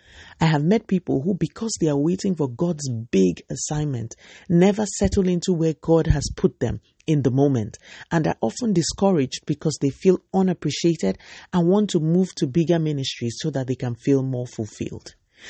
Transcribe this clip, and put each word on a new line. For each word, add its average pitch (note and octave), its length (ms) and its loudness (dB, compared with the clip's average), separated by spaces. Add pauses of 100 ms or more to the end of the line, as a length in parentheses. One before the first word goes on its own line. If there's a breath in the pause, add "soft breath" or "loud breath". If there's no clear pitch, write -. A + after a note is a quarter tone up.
(400 loud breath)
I D#3+ 60 2
have D3+ 180 2
met G#3 240 2
people C#3 340 -2
who, F#3 120 -2
because G#3 460 -6
they D#3+ 80 2
are C#3+ 80 0
waiting F3+ 380 0
for D3+ 140 -2
God's D3 400 -4
big D#3+ 600 0
assignment, C#3+ 680 -6 (320 loud breath)
never G3 380 4
settle F#3+ 420 0
into F3+ 240 0
where D#3+ 280 0
God D#3+ 280 2
has D3+ 260 2
put - 240 0
them A2+ 220 -4 (260 soft breath)
in D3+ 160 2
the B2+ 80 4
moment, C3 480 0 (320 loud breath)
and E3 160 0
are E3 160 -2
often A3 300 -2
discouraged F3 760 0
because D3+ 340 -4
they C#3 100 0
feel F#3 280 2 (160)
unappreciated F#3 840 0 (340 loud breath)
and E3+ 160 2
want G3+ 220 2
to E3+ 100 0
move E3+ 340 2
to E3 120 -2
bigger E3 320 2
ministries C#3 600 -4
so D#3 120 -4
that C3+ 160 -4
they B2+ 100 -2
can B2 180 -6
feel C3+ 280 2
more B2+ 240 -4
fulfilled. - 680 -10 (360 loud breath)